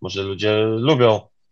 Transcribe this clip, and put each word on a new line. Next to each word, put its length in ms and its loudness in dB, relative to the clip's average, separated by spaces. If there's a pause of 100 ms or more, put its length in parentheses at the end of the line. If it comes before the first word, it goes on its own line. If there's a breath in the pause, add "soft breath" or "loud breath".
Może 220 -8
ludzie 400 -2
lubią, 580 2 (320)